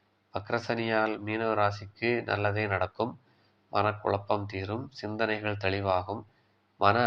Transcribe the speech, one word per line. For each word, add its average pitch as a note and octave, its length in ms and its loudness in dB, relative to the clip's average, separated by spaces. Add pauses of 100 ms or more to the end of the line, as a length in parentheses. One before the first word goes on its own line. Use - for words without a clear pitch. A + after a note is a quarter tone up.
(340)
வக்ரசனியால் A2+ 840 0
மீன A2 360 -2
ராசிக்கு G#2 560 0 (120)
நல்லதே G#2 440 0
நடக்கும். G2 480 -2 (560)
மனக்குழப்பம் G2+ 760 0
தீரும், G2+ 460 -6
சிந்தனைகள் G#2+ 680 -2
தெளிவாகும், G2 600 0 (560)
மன G#2 280 6